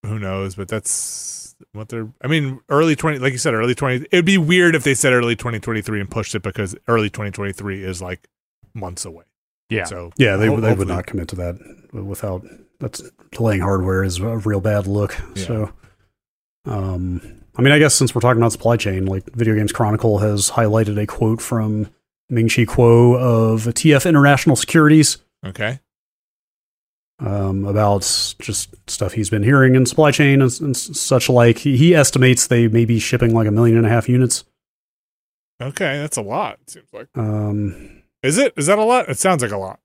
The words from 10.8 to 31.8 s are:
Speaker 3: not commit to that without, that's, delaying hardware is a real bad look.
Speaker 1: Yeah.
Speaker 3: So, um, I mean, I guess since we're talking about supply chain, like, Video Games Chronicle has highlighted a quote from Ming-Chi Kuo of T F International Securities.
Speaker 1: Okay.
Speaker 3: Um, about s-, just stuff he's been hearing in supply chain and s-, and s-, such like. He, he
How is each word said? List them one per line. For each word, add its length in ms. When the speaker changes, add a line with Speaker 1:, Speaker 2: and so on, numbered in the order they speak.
Speaker 3:
not 120
commit 220
to 80
that 560
without, 540
that's, 220
delaying 280
hardware 440
is 160
a 180
real 220
bad 260
look. 300
Speaker 1:
Yeah. 100
Speaker 3:
So, 280
um, 560
I 60
mean, 100
I 60
guess 160
since 200
we're 80
talking 180
about 120
supply 240
chain, 280
like, 200
Video 220
Games 160
Chronicle 480
has 320
highlighted 500
a 40
quote 360
from 480
Ming-Chi 360
Kuo 520
of 560
T 180
F 140
International 480
Securities. 640
Speaker 1:
Okay. 360
Speaker 3:
Um, 440
about 380
s-, 380
just 340
stuff 260
he's 160
been 120
hearing 320
in 120
supply 240
chain 300
and 100
s-, 100
and 160
s-, 220
such 300
like. 300
He, 180
he 180